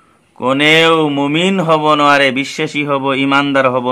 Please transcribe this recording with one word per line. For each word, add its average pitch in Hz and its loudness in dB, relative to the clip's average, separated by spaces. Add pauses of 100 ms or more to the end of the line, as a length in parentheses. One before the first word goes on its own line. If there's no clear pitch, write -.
(340)
কোনেও 156 2
মুমিন 151 -2
হ'ব 156 0
নোৱাৰে, 143 2
বিশ্বাসী 147 -6
হ'ব, 139 -4 (100)
ইমানদাৰ 139 0
হ'ব 123 -2